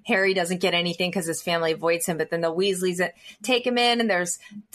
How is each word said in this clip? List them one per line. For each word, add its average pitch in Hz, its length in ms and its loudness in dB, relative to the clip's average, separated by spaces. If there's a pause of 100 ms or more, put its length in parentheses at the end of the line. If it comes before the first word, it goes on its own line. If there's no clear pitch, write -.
Harry 190 300 2
doesn't 180 260 0
get 175 140 2
anything 175 360 -2
'cause 175 140 -4
his 160 160 -4
family 165 300 0
avoids 165 340 0
him, 170 140 -2
but 156 100 -4
then 170 120 -2
the 165 120 0
Weasleys 185 480 0 (400)
take 247 240 0
him 240 140 2
in 240 200 4
and 226 80 2
there's, 180 300 0 (380)